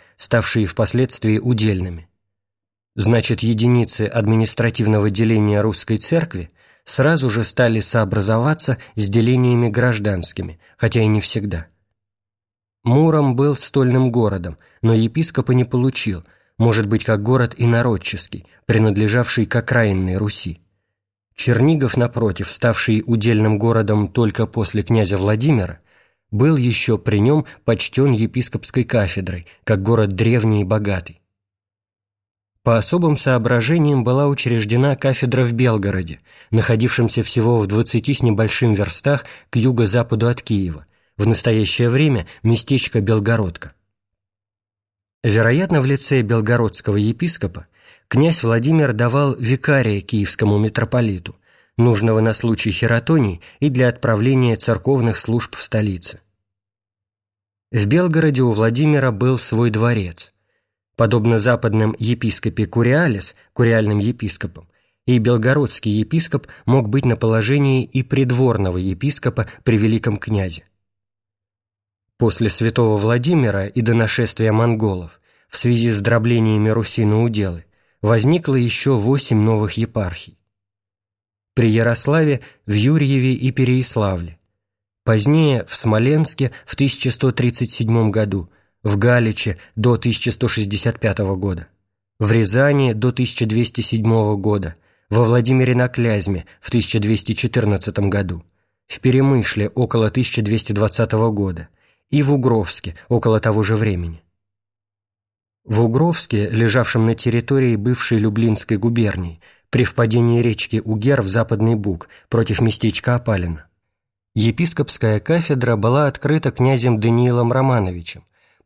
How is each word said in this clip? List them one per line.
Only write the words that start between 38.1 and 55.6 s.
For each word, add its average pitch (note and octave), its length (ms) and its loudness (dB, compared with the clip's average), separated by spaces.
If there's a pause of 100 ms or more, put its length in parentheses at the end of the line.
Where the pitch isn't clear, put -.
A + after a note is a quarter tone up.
с - 80 -4
небольшим A2 540 0
верстах G#2 500 -2 (240)
к - 60 -10
юго-западу A#2 720 0
от A#2+ 160 -2
Киева, F#2 420 -4 (320)
в G#2 80 -2
настоящее A2+ 640 2
время C3 380 0 (160)
местечко A#2 580 0
Белгородка. G#2+ 720 -2 (1500)
Вероятно, B2+ 580 2
в C3 60 0
лице C3+ 340 0
белгородского A2+ 760 0
епископа G#2 680 -4 (420)
князь D#3+ 360 2
Владимир B2+ 500 2
давал A#2+ 420 0
викария B2 680 0
киевскому G#2 580 0
митрополиту, G#2+ 800 -2 (380)
нужного A2+ 440 2
на A2 140 2
случай A2 360 -2
хератоний A#2 720 0 (180)
и D3 100 0
для B2+ 180 2
отправления A#2+ 680 0
церковных A#2 600 0
служб - 380 -4
в - 80 -10